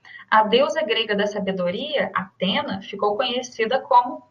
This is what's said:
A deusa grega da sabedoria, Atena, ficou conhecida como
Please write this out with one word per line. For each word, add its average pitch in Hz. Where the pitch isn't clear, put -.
A 214
deusa 285
grega 220
da 208
sabedoria, 202
Atena, 202
ficou 208
conhecida 247
como 254